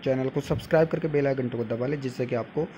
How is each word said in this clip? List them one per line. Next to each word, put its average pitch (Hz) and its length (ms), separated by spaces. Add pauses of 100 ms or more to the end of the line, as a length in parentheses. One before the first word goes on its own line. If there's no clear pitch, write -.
channel 131 260
को 143 120
subscribe 160 460
करके 165 220
bell 143 180
icon 131 220
को 117 160
दबा 117 220
लें, 147 140
जिससे 127 240
कि 120 100
आपको 120 320 (100)